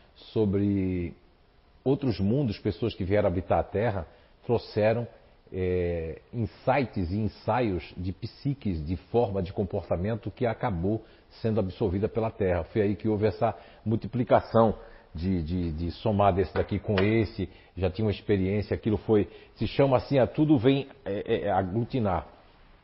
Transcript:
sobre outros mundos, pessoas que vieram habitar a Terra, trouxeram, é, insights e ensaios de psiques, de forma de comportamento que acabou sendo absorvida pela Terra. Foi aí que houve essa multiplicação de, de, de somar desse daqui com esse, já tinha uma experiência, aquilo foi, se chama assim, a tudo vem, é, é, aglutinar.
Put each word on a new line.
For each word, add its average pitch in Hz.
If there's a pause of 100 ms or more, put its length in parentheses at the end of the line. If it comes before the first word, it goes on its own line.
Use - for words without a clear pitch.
(320)
sobre 98 (720)
outros 131
mundos, 107
pessoas 107
que -
vieram 101
habitar 90
a 82
Terra, 98 (380)
trouxeram, 113 (460)
é, 87 (120)
insights 117
e 98
ensaios 107
de 90
psiques, 95
de 90
forma 98
de 90
comportamento 101
que -
acabou 110 (380)
sendo 110
absorvida 98
pela 110
Terra. 90
Foi 113
aí 101
que 110
houve 107
essa 107 (320)
multiplicação 113 (380)
de, 87
de, 85
de 85
somar 101
desse 90
daqui 95
com 107
esse, 104 (260)
já 92
tinha 110
uma 104
experiência, 101
aquilo 107
foi, 107 (280)
se 110
chama 135
assim, 139
a 117
tudo 151
vem, 135 (160)
é, 101
é, 101
aglutinar. 98 (580)